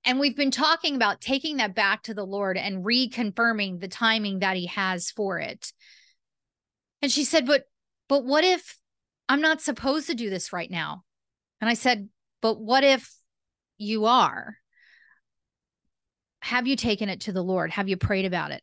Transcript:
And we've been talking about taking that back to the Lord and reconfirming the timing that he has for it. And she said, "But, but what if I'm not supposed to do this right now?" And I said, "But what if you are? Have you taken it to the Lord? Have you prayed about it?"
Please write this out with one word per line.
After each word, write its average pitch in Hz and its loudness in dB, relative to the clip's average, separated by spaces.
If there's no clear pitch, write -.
And 254 2
we've 285 2
been 277 2
talking 302 0
about 214 0
taking 277 -2
that 208 -2
back 208 0
to 226 -10
the 196 -8
Lord 190 -2
and 190 -4
reconfirming 220 0
the 190 -8
timing 208 0
that 190 0
he 180 -4
has 185 -2
for 190 -4
it. - -10
And 277 0
she 285 0
said, 285 4
"But, 277 4
but 277 2
what 294 4
if 370 0
I'm 285 4
not 311 2
supposed 277 -2
to 330 -2
do 226 -4
this 185 -6
right 175 -6
now?" 165 -6
And 220 0
I - 4
said, 214 0
"But 220 0
what 254 4
if 269 4
you 214 0
are? 220 2
Have 247 -2
you 269 2
taken 214 0
it 185 -6
to 208 -6
the 180 -2
Lord? 180 0
Have 196 -2
you 190 0
prayed 190 0
about 170 -4
it?" 135 -10